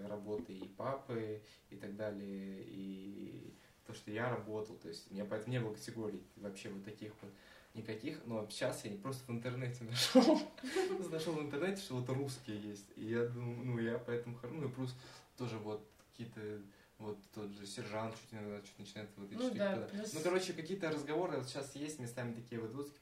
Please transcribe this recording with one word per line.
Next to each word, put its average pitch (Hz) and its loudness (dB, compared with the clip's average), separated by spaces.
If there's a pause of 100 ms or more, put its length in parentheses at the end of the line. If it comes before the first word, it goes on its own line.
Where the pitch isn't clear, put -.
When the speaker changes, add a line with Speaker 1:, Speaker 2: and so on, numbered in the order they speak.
Speaker 1:
работы 104 -2
и 95 -6
папы, 113 -2 (280)
и 98 -12
так 98 -6
далее, 98 -2
и 98 -8 (340)
то, - -8
что - -10
я 117 2
работал, 107 -2
то 82 -12
есть - -10
у 98 -10
меня 101 0
поэтому 110 0
не 127 4
было 107 0
категорий 101 -2 (140)
вообще 101 -6
вот 98 -6
таких 107 -8
вот 101 -12 (420)
никаких, 113 -4
но 107 0
щас - 0
я 101 -2
просто 131 -4
в 117 0
интернете 123 0
<laughs> 113 -4
нашёл, 262 10 (720)
нашёл 160 2
в 151 2
интернете, 160 2
что 127 -2
вот 123 0
русские 127 0
есть, 101 -6 (100)
и 107 -4
я 117 4
думаю, 120 -2
ну, 120 2
я 113 4
поэтому 120 -2
хор-, - -6
ну, 147 0
и - 0
плюс 127 -2 (420)
тоже 117 -2
вот 107 -2 (280)
какие-то, 107 -4 (380)
вот 104 -4 (160)
тот 104 -4
же 101 -10
сержант 107 -2
чуть - -12
иногда 104 -4
что-то - -14
начинает 104 -8
вот - -8
эти 220 -2
Speaker 2:
Ну 254 4
Speaker 1:
штуки 202 2
Speaker 2:
да, 196 6
Speaker 1:
подать. - 0
Speaker 2:
плюс 208 -2
Speaker 1:
Ну, 156 0
короче, 180 4
какие-то 165 0
разговоры 151 2
вот 123 -2
щас - -4
есть 151 -4
местами 120 -2
такие 117 -4
вот, 110 -2
вот, 143 -4